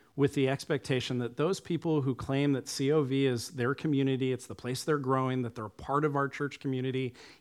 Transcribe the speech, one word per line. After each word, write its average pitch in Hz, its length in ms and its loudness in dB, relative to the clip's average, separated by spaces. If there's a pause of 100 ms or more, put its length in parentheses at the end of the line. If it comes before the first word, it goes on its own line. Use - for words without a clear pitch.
(180)
with 139 160 4
the 131 160 2
expectation 135 720 -2
that 120 180 -4
those 160 240 0
people 156 400 0
who 131 140 0
claim 139 360 2
that 131 160 0
C 139 240 0
O 151 120 4
V 135 240 2
is 120 240 -2
their 123 220 0
community, 135 600 2
it's 120 140 -8
the - 80 -10
place 123 280 -6
they're 151 140 2
growing, 131 460 0
that 117 120 -8
they're 110 100 -6
a 104 40 -8
part 139 340 0
of 143 140 2
our 139 100 2
church 139 320 -6
community, 131 540 -2 (280)